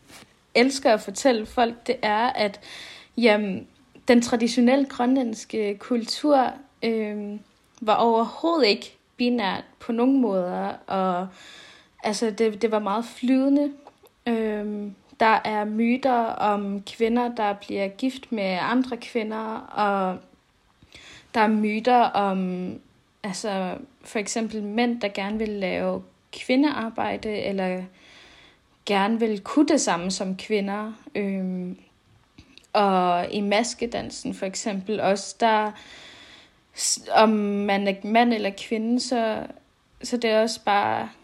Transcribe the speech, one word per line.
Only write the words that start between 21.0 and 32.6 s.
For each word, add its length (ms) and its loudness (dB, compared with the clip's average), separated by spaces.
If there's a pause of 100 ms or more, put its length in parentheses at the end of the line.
der 60 2
er 80 6
myter 540 2
om, 720 0 (500)
altså, 520 -4 (300)
for 140 -6
eksempel 440 -4
mænd, 380 0
der 80 -2
gerne 300 -6
vil 100 -2
lave 540 -2 (300)
kvindearbejde, 960 -2
eller 520 -4 (1040)
gerne 340 2
vil 200 0
kunne 280 2
det 120 4
samme 300 0
som 260 -4
kvinder. 560 -4 (220)
Øhm, 640 -4 (960)